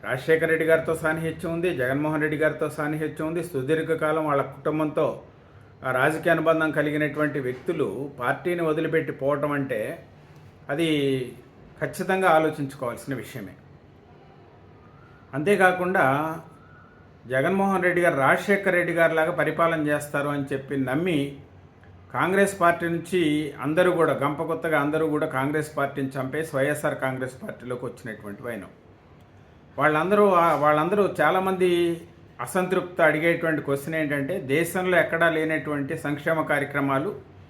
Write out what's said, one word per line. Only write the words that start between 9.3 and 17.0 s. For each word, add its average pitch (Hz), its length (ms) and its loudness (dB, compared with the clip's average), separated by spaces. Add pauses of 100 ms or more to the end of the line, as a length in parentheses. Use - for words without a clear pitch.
అంటే 135 540 -4 (640)
అది 160 200 0 (920)
ఖచ్చితంగా 185 480 0
ఆలోచించుకోవాల్సిన 139 840 0
విషయమే. 107 360 -12 (1800)
అంతేకాకుండా 180 1040 2 (880)